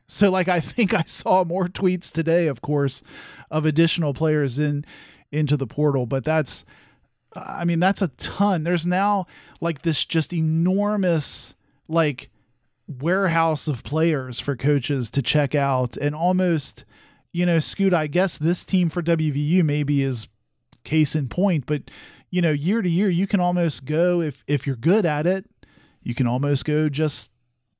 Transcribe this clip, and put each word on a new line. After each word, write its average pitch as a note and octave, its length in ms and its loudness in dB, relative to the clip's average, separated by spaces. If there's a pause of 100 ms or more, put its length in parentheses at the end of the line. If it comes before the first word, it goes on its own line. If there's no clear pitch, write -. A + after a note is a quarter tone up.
So, G3+ 200 2
like, F#3 200 2
I F3+ 100 2
think G3+ 340 -2
I F3+ 120 2
saw - 400 2
more F3 240 -2
tweets F#3 420 -2
today, E3 380 2
of C3 120 -4
course, C#3+ 400 -2 (480)
of D3+ 160 -2
additional D#3 480 2
players C#3+ 460 0
in, D3 260 -2 (460)
into D3 260 2
the C3 120 -2
portal, C#3 360 0
but C3 200 -4
that's, D#3 400 -2 (720)
I - 280 -8
mean, E3+ 140 0
that's F#3+ 240 2
a E3+ 60 2
ton. F#3+ 560 -2
There's F3 240 -2
now, G3 380 0 (340)
like, E3+ 220 -4
this D#3+ 220 0
just - 280 -2
enormous, F3 1200 0 (320)
like, D#3 420 -2 (600)
warehouse E3 800 0
of C3 160 -4
players C#3+ 560 0
for C#3 160 -2
coaches C#3 540 0
to C3+ 120 0
check D3 320 0
out, C3+ 420 0
and D3 160 -2
almost, F3 720 0 (460)
you F3 160 0
know, E3+ 140 4
Scoot, F#3+ 340 2
I D#3 140 0
guess F3 280 0
this E3 280 -2
team F3+ 240 2
for F3 120 -4
W D#3 320 0
V C3+ 60 -4
U D#3+ 240 2
maybe D3 400 0
is B2+ 240 -2 (560)
case D#3+ 320 2
in C#3 140 -2
point, F3+ 380 0
but, D3+ 160 -4 (480)
you F3 120 0
know, E3 80 4
year E3+ 320 0
to F3+ 60 0
year, F#3 200 2
you F3+ 200 0
can G3 100 2
almost F3 460 0
go, E3+ 360 2
if, D#3 280 -4
if D3 180 0
you're C3+ 80 0
good E3+ 320 2
at D3+ 180 0
it, F#3+ 220 -2 (560)
you A#2+ 120 -6
can B2 140 0
almost C#3 360 0
go D#3 240 0
just D3+ 440 -2 (480)